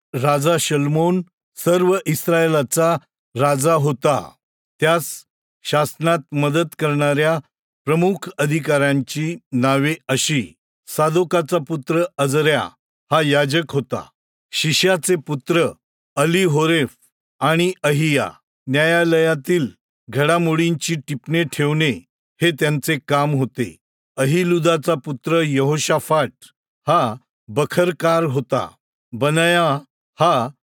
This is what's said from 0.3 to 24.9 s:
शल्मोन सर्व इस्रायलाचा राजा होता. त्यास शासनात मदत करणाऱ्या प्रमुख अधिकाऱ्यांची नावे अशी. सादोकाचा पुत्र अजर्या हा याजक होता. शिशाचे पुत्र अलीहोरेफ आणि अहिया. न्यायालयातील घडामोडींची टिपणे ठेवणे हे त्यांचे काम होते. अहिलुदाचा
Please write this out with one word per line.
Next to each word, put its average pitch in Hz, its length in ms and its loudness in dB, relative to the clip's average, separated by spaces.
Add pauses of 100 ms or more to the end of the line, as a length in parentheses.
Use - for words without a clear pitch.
शल्मोन 156 600 0 (340)
सर्व 180 500 2
इस्रायलाचा 165 920 0 (380)
राजा 143 380 2
होता. 143 580 0 (480)
त्यास 160 460 -2 (380)
शासनात 151 540 0 (140)
मदत 147 480 -2
करणाऱ्या 147 600 0 (460)
प्रमुख 175 520 0
अधिकाऱ्यांची 147 960 0 (160)
नावे 139 440 0 (120)
अशी. 135 460 -2 (340)
सादोकाचा 165 680 0 (100)
पुत्र 165 360 -2 (140)
अजर्या 139 520 0 (420)
हा 156 100 4
याजक 147 480 0
होता. 120 400 -6 (420)
शिशाचे 180 640 0
पुत्र 151 520 -2 (480)
अलीहोरेफ 160 760 2 (500)
आणि 165 320 2 (120)
अहिया. 147 480 0 (360)
न्यायालयातील 160 1000 2 (420)
घडामोडींची 165 840 0
टिपणे 147 480 -4
ठेवणे 151 480 0 (500)
हे 170 100 2
त्यांचे 151 460 -2 (100)
काम 143 260 0
होते. 123 440 -4 (400)
अहिलुदाचा 165 760 0